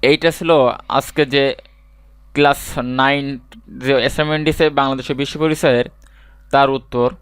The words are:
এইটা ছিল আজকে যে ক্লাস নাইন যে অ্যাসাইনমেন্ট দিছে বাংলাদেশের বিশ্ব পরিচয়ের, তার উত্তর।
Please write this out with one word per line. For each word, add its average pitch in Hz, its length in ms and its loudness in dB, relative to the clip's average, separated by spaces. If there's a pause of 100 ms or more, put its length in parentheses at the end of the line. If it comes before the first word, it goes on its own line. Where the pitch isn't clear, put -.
এইটা 156 280 2
ছিল 165 200 -4 (380)
আজকে 143 380 0
যে 139 280 0 (760)
ক্লাস 143 460 0
নাইন 135 600 -2 (300)
যে 127 260 -2
অ্যাসাইনমেন্ট 151 500 0
দিছে 156 260 2
বাংলাদেশের 135 460 -2
বিশ্ব 143 240 -6
পরিচয়ের, 151 440 2 (640)
তার 139 200 4
উত্তর। 123 520 -2